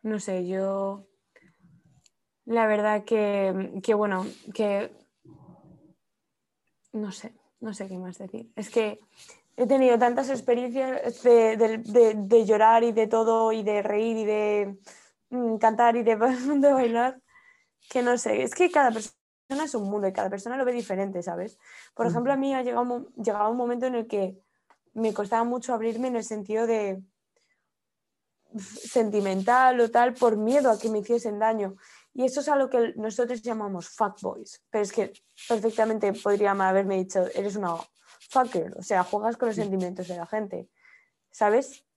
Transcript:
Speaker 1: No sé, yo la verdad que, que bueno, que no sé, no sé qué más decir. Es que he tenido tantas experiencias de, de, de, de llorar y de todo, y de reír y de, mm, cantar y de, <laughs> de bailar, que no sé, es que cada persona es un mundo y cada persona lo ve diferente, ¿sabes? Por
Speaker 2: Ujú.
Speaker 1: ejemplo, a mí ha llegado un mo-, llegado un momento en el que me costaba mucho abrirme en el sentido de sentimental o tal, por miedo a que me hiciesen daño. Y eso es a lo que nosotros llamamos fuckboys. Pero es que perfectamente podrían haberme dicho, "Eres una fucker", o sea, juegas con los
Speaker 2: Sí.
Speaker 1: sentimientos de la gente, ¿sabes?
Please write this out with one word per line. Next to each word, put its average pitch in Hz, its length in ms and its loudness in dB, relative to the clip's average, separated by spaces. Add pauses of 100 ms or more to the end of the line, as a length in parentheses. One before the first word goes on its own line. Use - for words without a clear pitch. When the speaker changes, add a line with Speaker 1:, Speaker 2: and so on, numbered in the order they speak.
Speaker 1:
No 214 160 -4
sé, 185 280 -6
yo 196 600 -4 (1400)
la 226 220 2
verdad 214 380 0
que, 196 800 -2
que 220 100 2
bueno, 202 320 0 (280)
que 202 380 -4 (2000)
no 214 180 -8
sé, - 220 -18 (260)
no 220 140 -12
sé 196 140 -12
qué 185 100 -12
más 180 200 -12
decir. - 380 -16
Es - 140 -12
que 214 300 0 (580)
he 240 100 2
tenido 254 320 6
tantas 247 300 2
experiencias 247 920 -2
de, 226 340 6
de, 226 220 2
de, 226 360 6
de 214 300 4
llorar 220 380 6
y 233 80 2
de 220 160 2
todo, 226 440 2
y 220 120 -2
de 208 180 0
reír 214 360 0
y 220 80 -2
de, 208 520 0 (520)
mm, 233 280 -2
cantar 233 380 4
y 240 80 0
de, 220 160 4
<laughs> 254 400 2
de 277 140 6
bailar, 254 480 0 (680)
que 254 140 -2
no 240 140 2
sé, 220 260 -2
es 240 120 -4
que 359 160 2
cada 277 200 4
persona 220 240 -8 (500)
es 277 100 -8
un 202 140 -4
mundo 202 180 -2
y 190 60 -2
cada 196 160 -2
persona 202 280 -6
lo 262 80 0
ve 247 80 0
diferente, 196 500 -4
¿sabes? 180 340 -8 (380)
Por 233 120 0
Speaker 2:
Ujú. 175 40 2
Speaker 1:
ejemplo, 240 220 0
a 269 40 0
mí 269 180 0
ha 254 80 -4
llegado 240 200 -2
un 247 40 -2
mo-, 240 200 -6 (160)
llegado 208 280 0
un 240 60 -2
momento 240 280 -2
en 254 100 -2
el 226 120 -4
que 190 300 -4 (560)
me 220 200 -2
costaba 214 300 -2
mucho 240 300 -4
abrirme 226 360 -4
en 247 80 -4
el 220 60 -4
sentido 214 440 -4
de 202 340 -2 (1600)
sentimental 214 1200 0
o 233 100 4
tal, 240 240 2
por 233 240 2
miedo 247 340 2
a 214 80 2
que 226 100 -4
me 214 100 -2
hiciesen 226 400 -4
daño. 214 360 -2 (380)
Y 254 120 -2
eso 262 160 0
es 285 80 -4
a 285 80 2
lo 262 120 0
que 233 280 0
nosotros 220 440 -4
llamamos 208 480 -8
fuckboys. - 800 -6
Pero 208 140 -2
es 196 80 -6
que - 220 -4 (340)
perfectamente 220 680 0
podrían 202 480 0
haberme 190 360 2
dicho, 185 360 -2
"Eres 196 220 -6
una 180 200 -4 (540)
fucker", 233 480 -2
o 185 60 -16
sea, 185 200 0
juegas 214 340 -4
con 233 100 -2
los 214 80 -4
Speaker 2:
Sí. 208 60 -4
Speaker 1:
sentimientos 185 460 -4
de 175 100 -10
la 170 80 -10
gente, 202 440 -8 (600)
¿sabes? 220 540 0 (120)